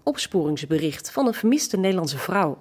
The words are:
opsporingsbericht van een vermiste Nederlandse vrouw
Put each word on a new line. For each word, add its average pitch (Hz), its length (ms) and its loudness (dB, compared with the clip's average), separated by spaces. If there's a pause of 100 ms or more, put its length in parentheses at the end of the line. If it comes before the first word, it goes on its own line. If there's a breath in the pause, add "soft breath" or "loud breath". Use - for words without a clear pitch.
opsporingsbericht 151 1080 -2
van 269 160 0
een 226 80 2
vermiste 247 420 2
Nederlandse 185 420 0
vrouw 175 420 0